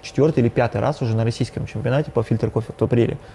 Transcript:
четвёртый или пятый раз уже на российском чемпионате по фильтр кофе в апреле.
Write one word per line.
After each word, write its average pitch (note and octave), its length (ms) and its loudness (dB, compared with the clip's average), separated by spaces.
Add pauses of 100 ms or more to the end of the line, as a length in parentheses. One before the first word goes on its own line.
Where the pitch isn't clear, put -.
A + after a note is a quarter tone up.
четвёртый D3 380 2
или A#2+ 100 4
пятый A#2 320 0
раз C3+ 180 -2
уже A2+ 160 0
на A2+ 80 2
российском A#2 420 -2
чемпионате C3 440 -2
по A#2 120 0
фильтр A2+ 280 0
кофе - 260 -4
в - 60 0
апреле. A#2 340 2 (180)